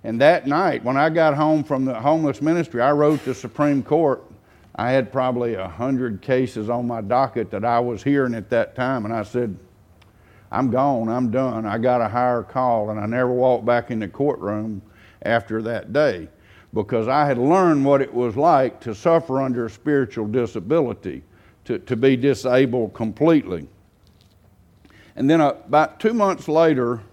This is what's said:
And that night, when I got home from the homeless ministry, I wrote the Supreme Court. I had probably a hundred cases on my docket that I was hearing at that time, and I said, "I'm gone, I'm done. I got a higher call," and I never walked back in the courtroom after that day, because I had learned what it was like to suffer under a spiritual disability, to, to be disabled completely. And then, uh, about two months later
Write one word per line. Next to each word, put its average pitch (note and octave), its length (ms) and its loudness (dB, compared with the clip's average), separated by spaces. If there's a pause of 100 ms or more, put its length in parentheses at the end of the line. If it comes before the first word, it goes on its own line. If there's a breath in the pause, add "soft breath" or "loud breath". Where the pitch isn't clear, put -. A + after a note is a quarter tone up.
And A2+ 160 -6
that C#3+ 260 4
night, D3 380 0
when C3 120 0
I D#3 140 2
got D#3+ 240 2
home D3+ 300 2
from C3+ 200 -2
the C3 100 -2
homeless D3 460 0
ministry, D#3 400 -2
I C3+ 120 4
wrote D3 320 2
the C3 100 -4
Supreme C#3+ 480 -2
Court. D3 400 0 (540 soft breath)
I B2 160 -2
had B2+ 180 0
probably B2 440 -2
a F#2 120 -6
hundred A#2+ 540 -4
cases B2+ 480 -2
on A#2+ 180 -4
my A#2 140 -6
docket A#2 500 -2
that G#2 140 -6
I A#2 160 2
was A#2+ 240 -4
hearing C#3 300 0
at A2 160 -10
that A#2 260 0
time, B2 280 -4
and G#2+ 80 -6
I A2 120 -4
said, A2 320 -4 (960 soft breath)
"I'm B2+ 180 0
gone, B2+ 380 0
I'm B2 220 -2
done. A2+ 360 -4
I G#2 120 -4
got B2 240 2
a G#2+ 60 0
higher B2 360 0
call," A#2 460 -2
and G#2+ 100 -6
I G#2 60 -6
never B2 260 0
walked B2 320 2
back A#2+ 260 0
in A2+ 80 -4
the G#2 80 -4
courtroom G#2+ 760 -4 (420 soft breath)
after A2+ 400 -2
that G#2+ 300 -8
day, A2 360 0 (440 soft breath)
because A2 360 -2
I D3 160 2
had C3+ 140 0
learned D#3 460 4
what C#3 160 4
it - 120 -4
was A#2 240 -2
like C#3+ 460 2
to A2+ 120 -8
suffer D#3+ 460 0
under B2 240 -4
a A2 60 -8
spiritual B2 560 -2
disability, A2 960 -2 (420 soft breath)
to, A#2 160 -4
to - 160 -4
be C3+ 200 4
disabled B2+ 760 0
completely. A2 720 0 (1500 soft breath)
And C3+ 120 2
then, E3 100 6
uh, C#3+ 140 2 (120)
about D3 320 2
two A3 140 2
months G3+ 340 0
later C#3 540 2 (120)